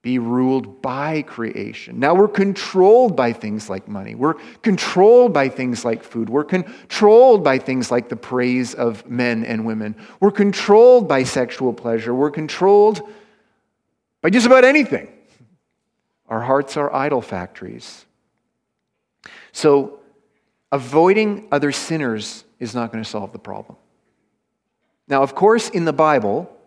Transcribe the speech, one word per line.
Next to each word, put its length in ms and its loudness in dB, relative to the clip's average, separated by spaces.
be 180 -4
ruled 600 -4
by 420 -6
creation. 760 -12
Now 160 2
we're 140 4
controlled 880 2
by 160 -2
things 360 -10
like 200 -12
money. 260 -12
We're 220 -4
controlled 680 4
by 160 0
things 360 -6
like 200 -4
food. 260 -8
We're 140 -2
controlled 1000 2
by 160 2
things 320 -6
like 180 -2
the 60 -10
praise 580 -4
of 380 -6
men 340 -4
and 220 -6
women. 300 -8
We're 100 4
controlled 760 4
by 160 2
sexual 480 -4
pleasure. 420 -6
We're 160 -2
controlled 680 2
by 80 0
just 160 2
about 180 8
anything. 440 0
Our 140 -6
hearts 340 -2
are 180 -4
idol 260 -2
factories. 840 -14
So 480 0
avoiding 800 0
other 220 -2
sinners 720 -8
is 160 -10
not 160 -8
gonna 120 -10
solve 280 -12
the 80 -20
problem. 360 -18
Now, 160 2
of 100 -6
course, 340 2
in 160 -4
the 80 0
Bible 560 0